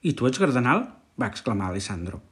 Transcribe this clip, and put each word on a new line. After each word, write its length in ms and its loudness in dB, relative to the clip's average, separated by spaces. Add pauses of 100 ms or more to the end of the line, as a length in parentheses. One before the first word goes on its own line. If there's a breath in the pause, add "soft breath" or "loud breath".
«I 160 2
tu 80 0
ets 160 2
cardenal?», 440 4 (340)
va 100 0
exclamar 400 -2
Alessandro 520 -6 (100)